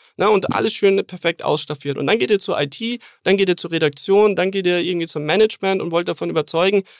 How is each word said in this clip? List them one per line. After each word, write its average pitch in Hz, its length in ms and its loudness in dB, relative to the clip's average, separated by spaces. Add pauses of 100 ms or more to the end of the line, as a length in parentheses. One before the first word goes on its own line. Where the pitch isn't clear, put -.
(180)
ne, 190 100 2
und 196 260 2
alles 220 200 0
schön 196 320 2
perfekt 170 360 -4
ausstaffiert 143 540 -4
und 139 100 -4
dann 208 120 2
geht 247 120 -2
ihr 202 80 4
zur - 220 -4
I 147 80 -2
T, 233 300 -6 (240)
dann 190 160 2
geht 190 100 2
ihr 180 80 2
zur 170 160 -10
Redaktion, 185 640 2
dann 185 140 0
geht 190 160 -2
ihr 180 140 2
irgendwie 170 260 -2
zum 151 180 -8
Management 196 560 0
und 170 100 -6
wollt 170 180 -2
davon 170 200 -4
überzeugen, 170 540 0 (180)